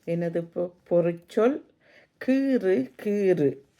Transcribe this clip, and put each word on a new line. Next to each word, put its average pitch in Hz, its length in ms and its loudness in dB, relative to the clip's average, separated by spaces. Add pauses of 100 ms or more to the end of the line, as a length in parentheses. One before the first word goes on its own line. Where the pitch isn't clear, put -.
எனது 170 360 -4
பொ-, 175 300 -6 (180)
பொருட்சொல் 175 720 0 (560)
கீறு, 262 760 0
கீறு. 180 720 0 (140)